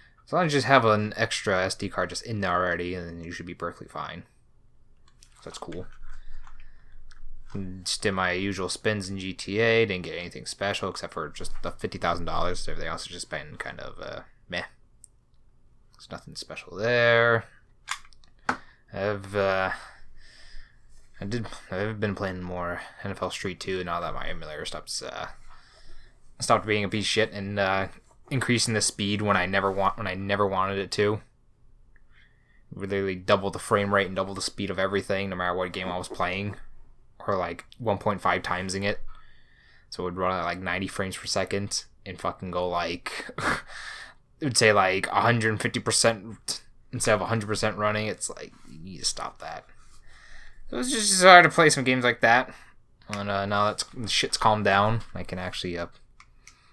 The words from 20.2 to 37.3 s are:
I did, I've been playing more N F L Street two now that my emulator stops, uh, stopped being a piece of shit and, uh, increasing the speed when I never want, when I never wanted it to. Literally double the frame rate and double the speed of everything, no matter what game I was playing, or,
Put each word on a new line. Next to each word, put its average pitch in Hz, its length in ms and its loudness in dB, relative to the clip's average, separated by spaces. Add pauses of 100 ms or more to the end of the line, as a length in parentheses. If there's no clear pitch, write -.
I 98 40 -8
did, 107 200 -4 (240)
I've 104 300 -4
been 104 160 0
playing 92 260 -4
more 87 400 -4 (220)
N 98 80 -4
F 95 100 -10
L 92 80 0
Street 90 300 -6
two 92 240 -4
now 85 160 -4
that 82 160 -4
my 71 120 -4
emulator 78 380 -6
stops, - 380 -8
uh, - 240 -8 (1120)
stopped 107 260 2
being 104 180 2
a 98 60 0
piece 101 160 -2
of - 40 0
shit 107 220 2
and, 101 280 -4
uh, 95 300 2 (420)
increasing 120 420 2
the 104 80 2
speed 104 400 0
when 101 160 4
I 90 80 2
never 98 260 2
want, 95 260 2
when 104 100 -4
I 92 80 -4
never 98 320 2
wanted 95 320 0
it 95 140 -4
to. 104 280 2 (1500)
Literally 98 420 -2
double 98 360 2
the - 80 -6
frame 101 340 2
rate 98 140 4
and 95 80 -8
double 95 180 -2
the 95 80 -8
speed 101 300 -4
of 90 80 -4
everything, 98 500 0
no 92 60 -6
matter 90 180 0
what 92 180 0
game 92 160 -4
I 90 100 -2
was 90 120 -6
playing, 95 460 -2 (720)
or, 101 120 0